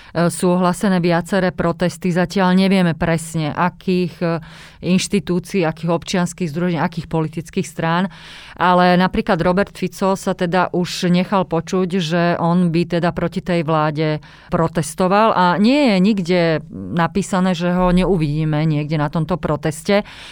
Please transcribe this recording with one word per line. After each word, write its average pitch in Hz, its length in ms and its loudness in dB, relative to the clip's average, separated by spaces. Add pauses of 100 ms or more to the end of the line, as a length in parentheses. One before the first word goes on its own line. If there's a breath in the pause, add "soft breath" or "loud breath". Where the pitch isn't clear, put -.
(120 loud breath)
E, 170 160 2
sú 180 320 0
ohlásené 180 400 2
viaceré 175 560 0
protesty, 170 560 -2
zatiaľ 180 400 2
nevieme 190 400 2
presne, 165 640 -2
akých, 180 640 -2
e, 175 80 -2 (560 loud breath)
inštitúcií, 180 800 0
akých 160 240 -4
občianskych 175 640 -2
združení, 170 320 -2
akých 170 240 -4
politických 160 560 -4
strán. 170 480 -2 (480 loud breath)
Ale 180 400 4
napríklad 185 400 0
Robert 180 320 0
Fico 190 480 -2
sa 185 160 -4
teda 180 400 0
už 175 320 -2
nechal 180 400 2
počuť, 170 420 -2 (140)
že 170 200 0 (200)
on 170 320 2
by 170 240 0
teda 170 160 0
proti 175 240 -4
tej 175 240 -2
vláde 156 560 0 (320 loud breath)
protestoval 180 800 2
a 180 140 2 (100)
nie 247 380 4
je 190 80 2
nikde 185 400 2 (320)
napísané, 170 840 -2
že 175 160 -2
ho 180 240 2
neuvidíme 156 720 0
niekde 151 320 0
na 147 80 0
tomto 160 320 -2
proteste. 165 640 0 (280 loud breath)